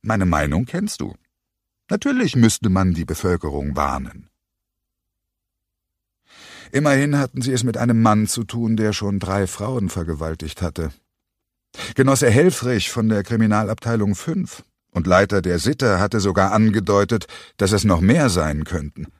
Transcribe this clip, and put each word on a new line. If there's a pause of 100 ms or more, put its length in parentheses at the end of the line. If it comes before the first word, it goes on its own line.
Meine
Meinung
kennst
du. (720)
Natürlich
müsste
man
die
Bevölkerung
warnen." (2500)
Immerhin
hatten
sie
es
mit
einem
Mann
zu
tun,
der
schon
drei
Frauen
vergewaltigt
hatte. (1000)
Genosse
Helfrich
von
der
Kriminalabteilung
fünf (300)
und
Leiter
der
Sitte
hatte
sogar
angedeutet, (300)
dass
es
noch
mehr
sein
könnten. (120)